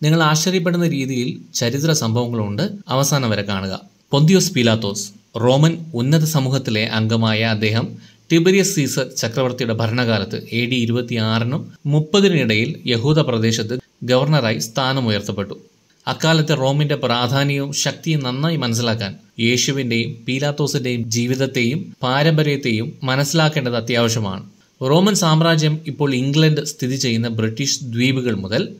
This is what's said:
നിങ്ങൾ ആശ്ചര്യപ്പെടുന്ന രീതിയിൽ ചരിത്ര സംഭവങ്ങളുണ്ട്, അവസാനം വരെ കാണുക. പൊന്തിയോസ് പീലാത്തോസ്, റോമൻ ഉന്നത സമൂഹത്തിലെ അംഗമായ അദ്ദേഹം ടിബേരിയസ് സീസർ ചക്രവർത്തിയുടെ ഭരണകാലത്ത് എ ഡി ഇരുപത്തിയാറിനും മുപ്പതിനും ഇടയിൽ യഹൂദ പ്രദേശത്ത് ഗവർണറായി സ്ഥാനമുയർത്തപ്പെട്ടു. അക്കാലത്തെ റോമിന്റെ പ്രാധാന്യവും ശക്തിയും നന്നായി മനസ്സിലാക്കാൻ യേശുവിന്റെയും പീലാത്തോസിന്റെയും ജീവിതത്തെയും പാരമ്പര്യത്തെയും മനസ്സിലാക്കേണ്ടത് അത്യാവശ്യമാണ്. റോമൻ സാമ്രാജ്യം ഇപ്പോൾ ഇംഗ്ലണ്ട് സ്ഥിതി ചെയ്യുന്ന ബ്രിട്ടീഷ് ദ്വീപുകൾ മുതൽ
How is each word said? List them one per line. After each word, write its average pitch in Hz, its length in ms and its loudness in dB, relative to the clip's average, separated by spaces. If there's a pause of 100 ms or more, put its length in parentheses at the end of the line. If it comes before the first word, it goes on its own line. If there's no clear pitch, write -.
നിങ്ങൾ 156 200 4
ആശ്ചര്യപ്പെടുന്ന 170 680 2
രീതിയിൽ 135 640 -4
ചരിത്ര 139 380 0
സംഭവങ്ങളുണ്ട്, 117 760 -2 (200)
അവസാനം 135 420 2
വരെ 104 120 0
കാണുക. 95 380 -4 (300)
പൊന്തിയോസ് 156 420 4
പീലാത്തോസ്, 110 600 0 (240)
റോമൻ 143 580 4
ഉന്നത 143 300 2
സമൂഹത്തിലെ 131 600 0
അംഗമായ 113 560 2
അദ്ദേഹം 110 460 0 (440)
ടിബേരിയസ് 185 440 4
സീസർ 135 300 -2 (100)
ചക്രവർത്തിയുടെ 123 580 -2
ഭരണകാലത്ത് 113 640 -2 (160)
എ 120 140 0
ഡി 123 80 -2
ഇരുപത്തിയാറിനും 117 1000 -2 (140)
മുപ്പതിനും 165 500 4
ഇടയിൽ 120 500 0
യഹൂദ 127 320 2
പ്രദേശത്ത് 117 600 0 (220)
ഗവർണറായി 127 560 2
സ്ഥാനമുയർത്തപ്പെട്ടു. 113 1000 -2 (480)
അക്കാലത്തെ 156 460 2
റോമിന്റെ 143 400 0
പ്രാധാന്യവും 139 800 0
ശക്തിയും 151 500 -4
നന്നായി 139 340 -2
മനസ്സിലാക്കാൻ 113 580 -2 (260)
യേശുവിന്റെയും 117 880 -2
പീലാത്തോസിന്റെയും 131 800 -2
ജീവിതത്തെയും 123 920 -2
പാരമ്പര്യത്തെയും 139 920 0 (100)
മനസ്സിലാക്കേണ്ടത് 143 760 0
അത്യാവശ്യമാണ്. 113 720 -2 (320)
റോമൻ 180 320 4
സാമ്രാജ്യം 156 720 2
ഇപ്പോൾ 139 280 -2
ഇംഗ്ലണ്ട് 147 500 2
സ്ഥിതി 131 320 -6
ചെയ്യുന്ന 120 320 0
ബ്രിട്ടീഷ് 113 560 -4
ദ്വീപുകൾ 123 500 0
മുതൽ 101 340 -2 (120)